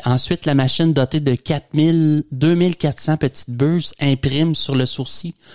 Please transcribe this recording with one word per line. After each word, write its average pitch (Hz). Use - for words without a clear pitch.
ensuite, 127
la 147
machine 139
dotée 139
de 139
quatre -
mille, 156
deux 147
mille 175
quatre 147
cents 156
petites -
bulles 147
imprime 143
sur -
le 127
sourcil -